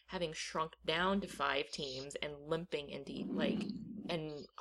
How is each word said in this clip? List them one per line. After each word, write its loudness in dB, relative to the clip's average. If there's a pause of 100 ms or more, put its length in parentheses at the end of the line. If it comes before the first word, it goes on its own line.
having 0
shrunk 0 (140)
down 6
to 0
five 2
teams -4
and -2 (160)
limping 0
into, -4
like, 2 (460)
and -2
h-, -10 (140)